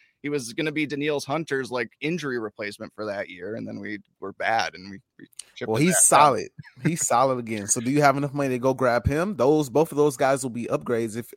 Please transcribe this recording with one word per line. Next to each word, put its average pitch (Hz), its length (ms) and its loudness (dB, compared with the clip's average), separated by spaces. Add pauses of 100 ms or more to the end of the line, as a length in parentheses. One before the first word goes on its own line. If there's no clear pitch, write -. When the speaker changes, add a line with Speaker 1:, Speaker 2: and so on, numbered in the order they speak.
(220)
Speaker 1:
He 143 80 -6
was 135 220 -4
gonna 156 220 -2
be 151 120 -2
Danielle 143 360 -2
Hunter's, 139 500 -4
like, 120 200 -4 (100)
injury 147 380 -4
replacement 104 540 -10
for 107 120 -8
that 101 240 -6
year, 90 260 -10
and 110 120 -8
then 107 120 -10
we 101 200 -10 (200)
were 95 140 -10
bad, 92 400 -2
and 90 160 -16
we, 98 100 -14 (180)
we - 100 -20 (280)
chipped 117 140 -6
Speaker 2:
Well, 110 80 2
Speaker 1:
it 147 80 4
Speaker 2:
he's 180 80 4
Speaker 1:
back - 60 2
up. - 40 4
Speaker 2:
solid. 139 460 6 (340)
He's 156 240 0
solid 131 320 4
again. 110 280 -6
So 127 140 0
do 120 100 0
you 147 100 4
have 139 160 6
enough 139 160 -4
money 139 160 -2
to 127 100 -2
go 131 140 2
grab 123 320 2
him? 170 300 0
Those, 143 340 4
both 143 220 2
of 143 60 -6
those 147 200 2
guys 135 260 2
will 135 60 -4
be 117 160 -6
upgrades. 117 500 -2
If, 120 220 -10